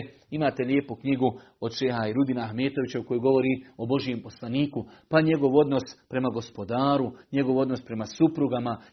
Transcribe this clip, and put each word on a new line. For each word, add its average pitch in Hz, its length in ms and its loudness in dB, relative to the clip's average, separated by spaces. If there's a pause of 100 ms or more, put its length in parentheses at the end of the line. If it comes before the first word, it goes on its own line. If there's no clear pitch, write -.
(280)
imate 143 340 -2
lijepu 135 320 0
knjigu 127 440 0 (200)
od 113 120 -6
šeha 117 360 -2
Irudina 123 340 0
Ahmetovića 123 580 -4
u 113 40 -4
kojoj 123 160 -2
govori 131 300 4 (280)
o 117 80 -6
Božijem 123 360 -2
poslaniku, 123 640 -4 (240)
pa 160 120 4
njegov 143 360 4
odnos 139 260 4 (260)
prema 131 200 -2
gospodaru, 117 800 -2 (200)
njegov 131 260 2
odnos 131 280 0
prema 110 200 -6
suprugama, 127 720 0 (160)